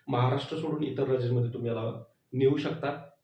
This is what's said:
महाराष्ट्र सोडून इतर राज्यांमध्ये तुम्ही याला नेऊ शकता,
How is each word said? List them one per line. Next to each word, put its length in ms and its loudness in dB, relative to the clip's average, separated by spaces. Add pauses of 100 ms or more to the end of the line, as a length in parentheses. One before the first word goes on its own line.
महाराष्ट्र 500 2
सोडून 260 -2
इतर 240 0
राज्यांमध्ये 460 2
तुम्ही 160 -4
याला 340 -4 (300)
नेऊ 240 4
शकता, 340 -4 (320)